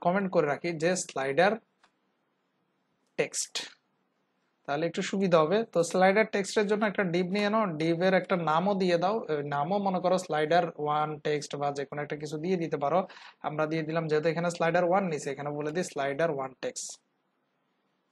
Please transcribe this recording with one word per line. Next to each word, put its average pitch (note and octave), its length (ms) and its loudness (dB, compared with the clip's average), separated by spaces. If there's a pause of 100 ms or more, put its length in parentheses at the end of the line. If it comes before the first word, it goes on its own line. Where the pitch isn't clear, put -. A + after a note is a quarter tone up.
কমেন্ট F#3 300 2
করে D#3+ 180 4
রাখি E3+ 180 -4 (120)
যে E3+ 80 4 (160)
স্লাইডার C#3 460 2 (1700)
টেক্সট, - 360 -4 (1120)
তাহলে D3 240 -2
একটু F#3+ 200 -4
সুবিধা F#3+ 320 4
হবে। F3 160 2 (140)
তো E3+ 60 2 (120)
স্লাইডার G3 440 6
টেক্সটের G3+ 360 0
জন্য G#3 200 2
একটা G3+ 140 0 (100)
ডিভ F3+ 120 2 (100)
নিয়ে G#3 180 2
নাও, A3 100 2 (160)
ডিভের E3+ 400 2
একটা F#3 160 -2 (120)
নামও E3+ 240 2 (100)
দিয়ে F3 200 4
দাও, G3+ 140 0 (160)
ওই D3 100 -2 (120)
নামও D#3 220 0 (100)
মনে F#3 180 0
করো F#3 120 4 (100)
স্লাইডার D#3 380 2 (200)
ওয়ান D3+ 240 0 (180)
টেক্সট D3+ 240 -2 (100)
বা C#3+ 160 -2
যে C#3+ 120 -6
কোনো D3 160 -8
একটা D3+ 180 -6
কিছু D3+ 220 -8
দিয়ে F#3 180 2
দিতে D#3 220 -4
পারো। D#3+ 160 2 (480)
আমরা D#3 220 -2
দিয়ে D#3+ 180 -2
দিলাম, E3 220 -2
যেহেতু D3+ 220 2
এখানে E3+ 240 -2
স্লাইডার E3+ 340 2
ওয়ান G3 220 2
নিচে, C#3+ 220 -6
এখানে C#3 240 -6
বলে D3+ 160 -4
দিই C#3+ 180 -2
স্লাইডার C#3 440 -2
ওয়ান C3+ 140 -6 (140)
টেক্সট, - 240 -8 (1200)